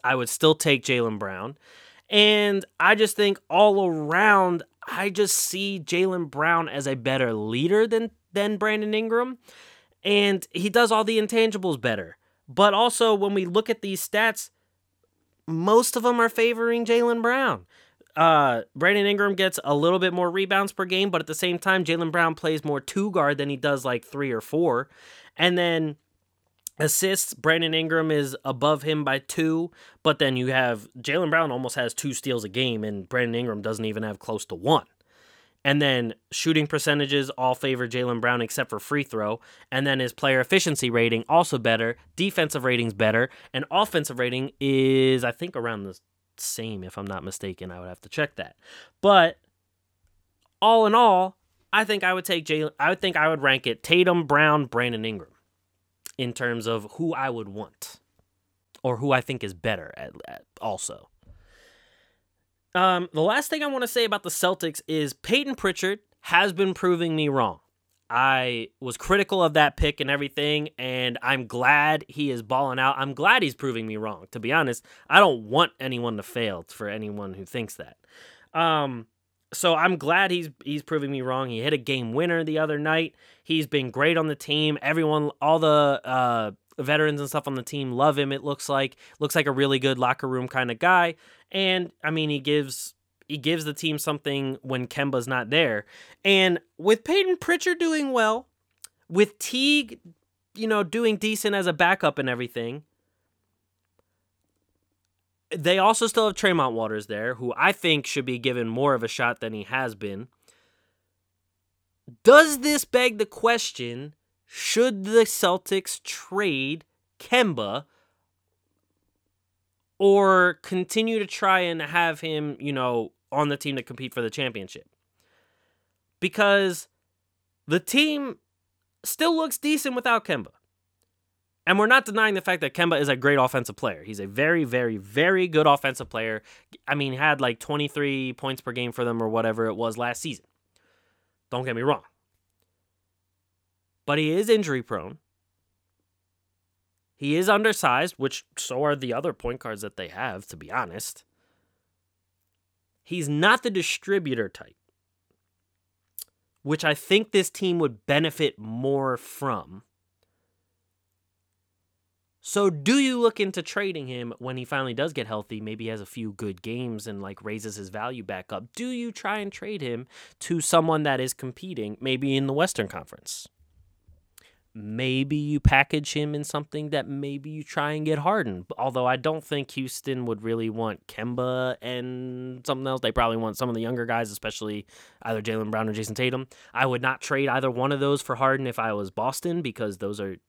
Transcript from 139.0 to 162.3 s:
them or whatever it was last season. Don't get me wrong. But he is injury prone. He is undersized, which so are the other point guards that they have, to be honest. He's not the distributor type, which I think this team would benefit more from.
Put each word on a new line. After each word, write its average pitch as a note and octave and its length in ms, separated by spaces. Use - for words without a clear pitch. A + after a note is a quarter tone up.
them A#2 180
or A2+ 60
whatever A2+ 380
it A2 80
was A2 220
last A#2+ 240
season. D3+ 240
Don't B2+ 120
get A#2+ 120
me A#2 60
wrong. C3+ 200
But D3+ 60
he D#3 120
is G#3 200
injury D#3 320
prone. F#2+ 340
He C#3+ 180
is F#3 140
undersized, G3+ 720
which C3 260
so C3 260
are C#3+ 100
the C3 200
other C#3+ 180
point B2 280
guards A2 200
that G2+ 160
they F2+ 120
have, G2+ 400
to - 100
be D#2+ 120
honest. - 540
He's E3+ 240
not E3 360
the A#3+ 80
distributor D#3+ 800
type, - 260
which D#3 220
I D3+ 80
think G#3 380
this F#3+ 180
team F3+ 300
would B2+ 260
benefit D3+ 540
more B2+ 580
from. F#2+ 640